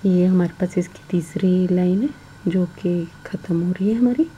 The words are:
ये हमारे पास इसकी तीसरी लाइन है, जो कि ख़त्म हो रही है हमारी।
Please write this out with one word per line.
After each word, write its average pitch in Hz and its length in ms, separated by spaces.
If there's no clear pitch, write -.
ये 180 200
हमारे 180 340
पास 185 180
इसकी - 320
तीसरी 185 580
लाइन 180 340
है, 285 80
जो 180 180
कि - 160
ख़त्म 170 360
हो 175 100
रही 190 180
है 226 60
हमारी। 247 320